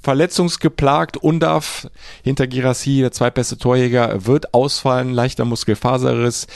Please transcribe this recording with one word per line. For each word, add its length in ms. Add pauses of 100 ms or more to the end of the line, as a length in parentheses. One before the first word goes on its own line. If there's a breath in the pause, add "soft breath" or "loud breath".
verletzungsgeplagt. 1120
Undav 720 (360 loud breath)
hinter 240
Girassi, 500
der 140
zweitbeste 460
Torjäger, 680
wird 280
ausfallen. 580
Leichter 320
Muskelfaserriss. 1120